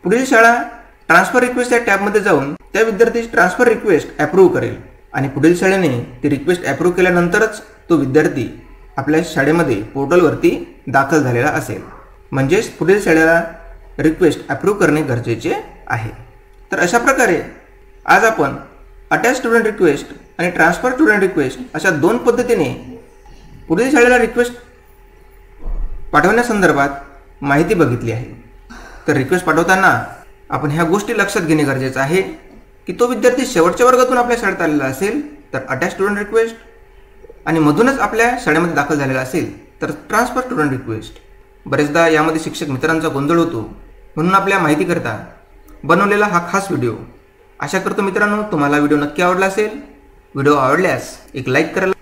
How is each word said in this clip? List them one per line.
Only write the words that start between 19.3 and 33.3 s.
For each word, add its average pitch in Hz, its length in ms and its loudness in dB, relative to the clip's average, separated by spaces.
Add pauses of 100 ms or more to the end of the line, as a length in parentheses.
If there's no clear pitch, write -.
student 226 280 0
request 185 420 0 (320)
आणि 175 120 -2
transfer 170 420 0
student 214 280 2
request 165 380 0 (160)
अशा 160 160 0
दोन 170 280 2
पद्धतीने 233 840 -2 (680)
पुढील 233 240 0
शाळेला 247 260 6
request 240 340 0 (1600)
पाठवण्यासंदर्भात 180 760 2 (540)
माहिती 147 320 2
बघितली 120 380 0
आहे. - 320 -10 (640)
तर 151 40 0
request 147 340 -2
पाठवताना 165 580 2 (460)
आपण 143 200 -4
ह्या 165 140 0
गोष्टी 208 340 -2
लक्षात 196 240 -2
घेणे 151 220 2
गरजेचं 131 360 -4
आहे 156 220 0 (640)
की 180 140 -8
तो 233 60 4
विद्यार्थी 247 400 0